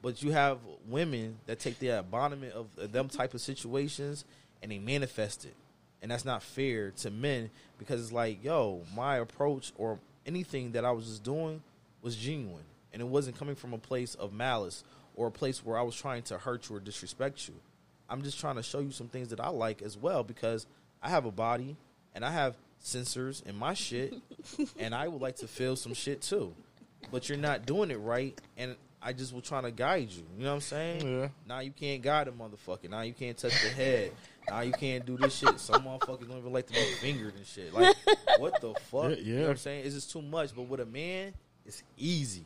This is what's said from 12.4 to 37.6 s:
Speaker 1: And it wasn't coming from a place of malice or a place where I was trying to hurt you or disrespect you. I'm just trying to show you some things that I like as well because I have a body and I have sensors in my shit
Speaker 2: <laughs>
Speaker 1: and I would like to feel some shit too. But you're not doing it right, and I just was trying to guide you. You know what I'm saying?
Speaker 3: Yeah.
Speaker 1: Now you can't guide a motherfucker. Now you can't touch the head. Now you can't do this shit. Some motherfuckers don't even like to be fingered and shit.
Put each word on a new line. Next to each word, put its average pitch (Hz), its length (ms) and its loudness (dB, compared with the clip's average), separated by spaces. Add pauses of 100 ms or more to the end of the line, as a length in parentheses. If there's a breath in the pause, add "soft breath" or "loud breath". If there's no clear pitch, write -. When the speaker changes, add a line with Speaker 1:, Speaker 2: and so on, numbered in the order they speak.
Speaker 1:
And 110 80 -8
it 120 60 -2
wasn't 131 300 2
coming 143 180 -4
from 123 180 -8
a 113 40 -6
place 123 380 -2
of 101 180 -6
malice 110 500 0 (320 loud breath)
or 117 120 0
a 110 40 -2
place 135 320 -4
where 113 140 0
I 120 60 2
was 117 120 -2
trying 123 280 -4
to 98 160 -6
hurt 120 300 -4
you 107 80 -6
or - 20 -6
disrespect 104 680 -6
you. - 60 -14 (580)
I'm 135 120 -4
just 139 160 -6
trying 143 160 -2
to 113 80 -4
show - 160 -2
you 139 100 -2
some 120 180 -10
things 127 220 -6
that 113 100 -6
I 127 100 0
like 110 340 0
as 104 120 -8
well 139 280 2
because 113 420 -2 (380 loud breath)
I 147 60 -2
have 156 160 4
a 110 60 -2
body 120 440 0 (400)
and 110 100 -4
I 147 60 0
have 139 240 2 (280)
sensors 127 640 -4
in 101 100 -8
my 139 200 0
shit 127 400 -2 (320)
Speaker 2:
<laughs> - 320 -4
Speaker 1:
and 113 160 -2
I 147 140 0
would 147 120 -6
like 131 160 -2
to 117 100 -10
feel 131 280 0
some 127 180 -6
shit - 280 -4
too. 107 340 0 (560)
But 127 180 -2
you're 143 80 0
not 139 300 0
doing 175 240 2
it 117 80 -2
right, 120 360 0 (220)
and 127 180 -6 (240)
I 127 140 -4
just 127 180 -6
was 123 120 -8
trying 135 200 -2
to 120 80 -2
guide 127 380 2
you. 87 140 -10 (140)
You 120 60 -4
know 139 60 0
what 143 60 2
I'm 143 60 -2
saying? 156 460 -2
Speaker 3:
Yeah. 131 200 0 (200)
Speaker 1:
Now 123 120 -6
you 135 120 -6
can't 139 300 -4
guide 143 260 4
a 123 40 -6
motherfucker. 110 580 -8
Now 110 120 -4
you 117 120 -4
can't 120 240 -6
touch 120 240 2
the 110 80 4
head. 127 420 4 (360 loud breath)
Now 113 140 -2
you 123 120 2
can't 127 320 0
do 127 100 -2
this 135 220 4
shit. 143 220 6
Some 139 240 6
motherfuckers 131 440 -4
don't 127 120 -8
even 123 120 -6
like 123 140 2
to - 80 -8
be 117 60 6
fingered 107 560 0
and 101 100 -14
shit. - 260 -10